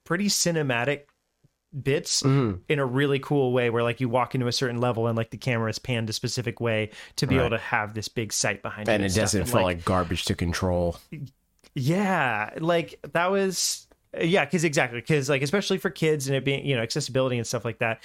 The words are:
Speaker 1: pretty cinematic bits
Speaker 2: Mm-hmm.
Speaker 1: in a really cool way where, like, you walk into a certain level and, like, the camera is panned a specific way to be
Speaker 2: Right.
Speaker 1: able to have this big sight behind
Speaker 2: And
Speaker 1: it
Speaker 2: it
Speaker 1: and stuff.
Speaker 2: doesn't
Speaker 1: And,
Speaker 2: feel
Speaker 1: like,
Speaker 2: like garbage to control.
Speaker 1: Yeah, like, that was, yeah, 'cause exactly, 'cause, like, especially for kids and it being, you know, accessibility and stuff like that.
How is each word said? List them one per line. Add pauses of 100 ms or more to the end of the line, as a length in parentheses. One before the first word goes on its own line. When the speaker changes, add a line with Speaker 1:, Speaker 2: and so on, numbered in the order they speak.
Speaker 1:
pretty
cinematic (800)
bits
Speaker 2:
Mm-hmm. (100)
Speaker 1:
in
a
really
cool
way
where,
like,
you
walk
into
a
certain
level
and,
like,
the
camera
is
panned
a
specific
way (260)
to
be
Speaker 2:
Right.
Speaker 1:
able
to
have
this
big
sight
behind
Speaker 2:
And
Speaker 1:
it
Speaker 2:
it
Speaker 1:
and
stuff.
Speaker 2:
doesn't
Speaker 1:
And,
Speaker 2:
feel
Speaker 1:
like,
Speaker 2:
like
garbage
to
control. (760)
Speaker 1:
Yeah, (100)
like, (120)
that
was, (340)
yeah,
'cause
exactly,
'cause,
like,
especially
for
kids
and
it
being,
you
know,
accessibility
and
stuff
like
that.